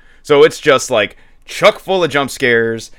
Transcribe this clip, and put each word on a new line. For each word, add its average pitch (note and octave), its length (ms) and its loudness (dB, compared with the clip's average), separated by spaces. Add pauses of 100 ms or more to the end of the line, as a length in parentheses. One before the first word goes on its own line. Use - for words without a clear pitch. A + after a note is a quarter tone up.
(240)
So D3 200 4
it's - 160 2
just, C#3 320 0
like, G#2 240 -2 (300)
chuck G#3 340 -2
full F#3 240 -2
of D3 80 -2
jump C#3 180 -4
scares A#2 680 -2